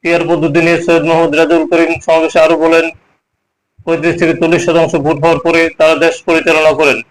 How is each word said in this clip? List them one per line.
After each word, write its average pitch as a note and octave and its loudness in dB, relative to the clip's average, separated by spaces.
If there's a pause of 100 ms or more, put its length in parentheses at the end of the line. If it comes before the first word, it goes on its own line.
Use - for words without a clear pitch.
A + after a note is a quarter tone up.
পিআর E3+ -2
পদ্ধতি D#3+ 0
নিয়ে E3+ 0
সৈয়দ E3 0
মোহাম্মদ E3 0
রাজিউল E3 2
করিম E3 0 (140)
সমাবেশে E3 0
আরো D#3+ 4
বলেন, E3 2 (960)
পঁয়ত্রিশ E3 -2
থেকে E3 0
চল্লিশ E3 0
শতাংশ E3 0
ভোট D3 -2
হওয়ার E3 2
পরে E3 0 (160)
তারা D#3+ 2
দেশ E3 0 (120)
পরিচালনা D#3 2
করেন। C#3 0 (140)